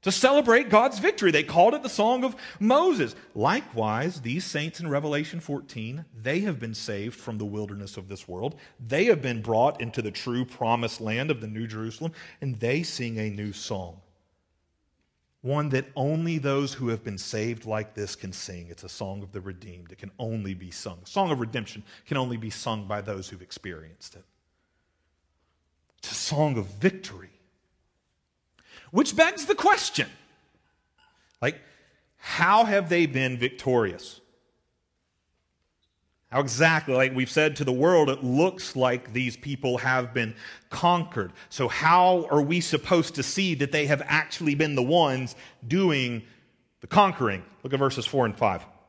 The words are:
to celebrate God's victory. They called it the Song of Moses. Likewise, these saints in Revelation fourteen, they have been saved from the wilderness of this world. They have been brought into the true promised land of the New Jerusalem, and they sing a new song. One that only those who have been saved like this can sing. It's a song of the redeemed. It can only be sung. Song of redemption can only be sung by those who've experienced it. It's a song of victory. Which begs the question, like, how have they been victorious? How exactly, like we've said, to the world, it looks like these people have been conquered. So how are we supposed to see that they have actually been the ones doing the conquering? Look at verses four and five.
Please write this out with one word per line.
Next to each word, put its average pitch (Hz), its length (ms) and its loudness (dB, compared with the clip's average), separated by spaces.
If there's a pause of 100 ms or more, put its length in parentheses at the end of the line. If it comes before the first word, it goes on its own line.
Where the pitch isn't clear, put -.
to 190 80 0
celebrate 254 600 6
God's 214 280 6
victory. 208 320 2
They 151 120 4
called 175 320 6
it 294 80 -6
the 254 80 -6
Song 247 340 2
of 254 100 -2 (240)
Moses. 240 560 4 (200)
Likewise, 127 880 0
these 131 240 -4
saints 156 340 -6
in 170 80 -6
Revelation 151 520 -2
fourteen, 139 680 -8 (160)
they 139 180 0
have 196 180 -2
been 113 140 -6
saved 107 480 -8
from 113 160 -8
the 107 80 -4
wilderness 101 540 -8
of 95 100 -16
this 95 180 -14
world. 101 280 -8 (240)
They 131 260 0
have 208 160 4
been 123 220 -4
brought 117 360 2
into 120 220 -6
the 107 100 -2
true 123 360 -4
promised 117 560 -2
land 113 280 -2
of 120 120 -2
the 110 40 -10
New 110 200 -8
Jerusalem, 113 460 -8 (280)
and 131 180 -6
they 123 240 0
sing 117 360 -6
a 107 100 -4
new 104 240 -6
song. 92 480 -10 (1400)
One 147 260 0
that 135 160 0 (100)
only 160 440 0
those 139 340 0
who 127 160 -4
have 113 160 -2
been 101 140 -8
saved 113 480 -6
like 107 260 -4
this 101 240 -8
can 95 160 -10
sing. 87 380 -12
It's 85 140 -18
a 92 40 -16
song 98 340 -10
of 92 100 -16
the 101 100 -10
redeemed. 90 500 -16
It 90 60 -20
can 98 200 -16
only 110 360 -6
be 90 160 -14
sung. 87 340 -14
Song 196 260 -2
of 139 100 0
redemption 110 420 -8 (240)
can 147 100 -4
only 123 220 -2
be 110 100 -8
sung 107 400 -8
by 104 140 -4
those 98 260 -8
who've 90 140 -16
experienced 82 720 -16
it. - 100 -20 (1700)
It's - 140 -12
a - 20 -10
song 147 420 0
of 107 80 -2
victory. 101 640 -4 (1600)
Which 214 220 2
begs 330 320 2
the 415 80 4
question, - 540 2 (1300)
like, 151 200 -2 (560)
how 196 480 4
have 202 240 0
they 170 180 4
been 131 320 0
victorious? 117 840 0 (2000)
How 127 80 0
exactly, 143 540 2
like 131 200 4
we've 127 160 0
said, 151 260 4
to 147 80 -2
the 131 80 0
world, 151 380 6
it 135 140 -2
looks 165 500 0
like 123 380 0
these 123 240 -2
people 131 420 -2
have 127 340 0
been 117 220 -2 (360)
conquered. 160 600 0 (180)
So 127 180 -2
how 175 640 4
are 147 100 6
we 160 180 2
supposed 165 540 0
to 139 80 -4
see 185 320 0
that 139 160 -2
they 151 160 0
have 143 200 2
actually 151 500 0
been 151 180 0
the 131 80 2
ones 131 540 2 (280)
doing 131 600 0 (560)
the - 80 -16
conquering? 131 560 4 (180)
Look 135 100 -8
at 139 60 0
verses 131 280 0
four 131 200 2
and 107 100 -2
five. 95 300 0 (220)